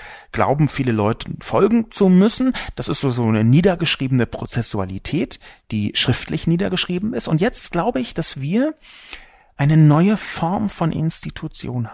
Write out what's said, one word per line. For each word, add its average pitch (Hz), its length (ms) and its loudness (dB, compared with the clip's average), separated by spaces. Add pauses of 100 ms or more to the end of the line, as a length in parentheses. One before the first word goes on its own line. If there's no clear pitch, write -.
(320)
glauben 147 360 2
viele 127 260 -2
Leute 107 360 0 (120)
folgen 214 500 0
zu 190 180 2
müssen. 214 440 4 (220)
Das 127 120 -8
ist - 140 -4
so, 135 100 0
so 120 160 0
eine 110 160 2
niedergeschriebene 139 800 2
Prozessualität, 110 1120 -6 (300)
die 104 240 -2
schriftlich - 540 -2
niedergeschrieben 180 680 -2
ist. 226 140 -6
Und 156 120 0
jetzt - 320 -2
glaube 220 280 -2
ich, - 160 -8
dass - 260 -4
wir 233 320 0 (800)
eine 151 220 4
neue 160 400 6
Form 196 500 -4
von 165 240 -2
Institution 147 1040 -6